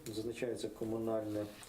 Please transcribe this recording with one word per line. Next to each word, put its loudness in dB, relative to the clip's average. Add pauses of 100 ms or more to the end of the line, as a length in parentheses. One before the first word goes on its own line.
Зазначається 0
комунальне 2 (240)